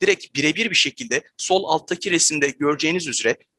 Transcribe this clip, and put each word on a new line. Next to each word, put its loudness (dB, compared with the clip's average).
direkt 0
birebir 0
bir -2
şekilde -2
sol 0
alttaki -2
resimde 2
göreceğiniz -2
üzere 0